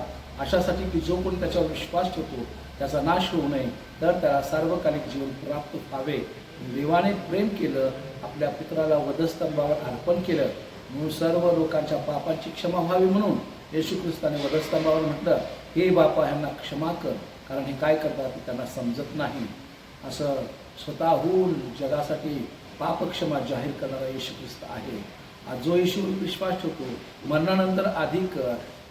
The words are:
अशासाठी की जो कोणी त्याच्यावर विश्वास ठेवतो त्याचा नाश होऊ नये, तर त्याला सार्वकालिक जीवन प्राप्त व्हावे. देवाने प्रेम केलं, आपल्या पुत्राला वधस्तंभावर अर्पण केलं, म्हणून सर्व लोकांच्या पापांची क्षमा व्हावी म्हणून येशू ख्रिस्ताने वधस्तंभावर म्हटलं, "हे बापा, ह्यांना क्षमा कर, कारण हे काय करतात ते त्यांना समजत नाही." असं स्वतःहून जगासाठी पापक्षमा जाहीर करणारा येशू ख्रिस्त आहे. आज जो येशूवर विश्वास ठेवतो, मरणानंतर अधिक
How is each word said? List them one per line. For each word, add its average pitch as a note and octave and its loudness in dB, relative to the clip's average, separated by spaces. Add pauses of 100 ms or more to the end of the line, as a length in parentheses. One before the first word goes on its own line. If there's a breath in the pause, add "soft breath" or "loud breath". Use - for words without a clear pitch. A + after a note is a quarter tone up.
(400)
अशासाठी F#3 2
की E3 0
जो F3 0
कोणी F#3 0
त्याच्यावर E3 2
विश्वास F3 -2
ठेवतो C3 -6 (360)
त्याचा C#3+ 0
नाश F3+ 2
होऊ D3 2
नये, C3+ 0 (340)
तर - 6
त्याला C#3 4
सार्वकालिक D#3 2
जीवन C#3 -4
प्राप्त C#3+ -6
व्हावे. D3+ -4 (440)
देवाने D3+ 4
प्रेम F#3+ 0
केलं, C3+ 0 (320)
आपल्या D3 -2
पुत्राला D#3 2
वधस्तंभावर D3 0
अर्पण - 0
केलं, D#3 2 (420)
म्हणून D3+ -2
सर्व E3 4
लोकांच्या D#3 2
पापांची D3+ -2
क्षमा F3 -2
व्हावी F#3 4
म्हणून F#3+ 4 (360)
येशू D#3+ 0
ख्रिस्ताने D3 0
वधस्तंभावर D#3 2
म्हटलं, D3 2 (380)
"हे F3+ 6
बापा, D#3 6
ह्यांना C#3+ 0
क्षमा D#3 -4
कर, C3+ -4 (360)
कारण C3+ -4
हे C3+ -4
काय D#3 6
करतात C3+ -2
ते - -8
त्यांना B2 -4
समजत B2+ -4
नाही." A#2+ -2 (600)
असं C#3 -2 (500)
स्वतःहून E3 4
जगासाठी C#3+ -2 (320)
पापक्षमा D3+ 0
जाहीर B2+ -2
करणारा C3 -4
येशू C3 -6
ख्रिस्त - -12
आहे. - -10 (280)
आज B2 -6
जो E3 2
येशूवर F3+ 4
विश्वास F#3 -2
ठेवतो, C#3+ -4 (420)
मरणानंतर F#3 4
अधिक E3 0 (540)